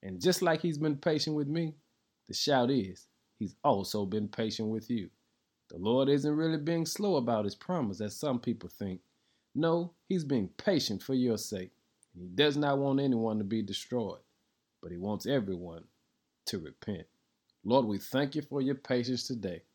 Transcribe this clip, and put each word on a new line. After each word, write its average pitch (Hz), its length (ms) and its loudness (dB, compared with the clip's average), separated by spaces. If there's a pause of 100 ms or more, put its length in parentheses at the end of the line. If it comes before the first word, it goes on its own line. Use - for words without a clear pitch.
And 92 180 -8
just 175 200 4
like 165 200 2
he's 160 180 0
been 151 200 0
patient 156 360 0
with 147 140 0
me, 156 260 -2 (520)
the 101 80 -10
shout 127 360 4
is, 95 380 -2 (300)
he's 101 260 -6
also 104 420 2
been 104 220 -2
patient 110 400 -2
with 110 200 -4
you. 107 220 -4 (580)
The 85 100 -16
Lord 123 300 4
isn't 147 280 4
really 160 220 2
being 165 280 0
slow 202 300 0
about 117 280 2
his 101 120 -4
promise, 117 440 -4
as 104 140 -4
some 135 240 -2
people 117 300 -4
think. 92 340 -6 (500)
No, 170 420 0 (120)
he's 180 160 0
being 131 260 2
patient 127 540 0
for 135 120 -2
your 123 240 2
sake. 92 340 -6 (420)
And 90 80 -16
he 90 60 -12
does 139 280 4
not 143 220 2
want 139 220 2
anyone 113 380 2
to 107 60 0
be 110 180 0
destroyed, 101 600 -4 (580)
but 87 120 -12
he 87 40 -10
wants 98 300 -4
everyone 90 600 -2 (560)
to 101 160 -6
repent. 80 480 -10 (560)
Lord, 120 220 4
we 104 120 -2
thank 139 380 -2
you 147 60 -2
for 143 180 -4
your 135 160 0
patience 123 500 -2
today 98 380 -6 (100)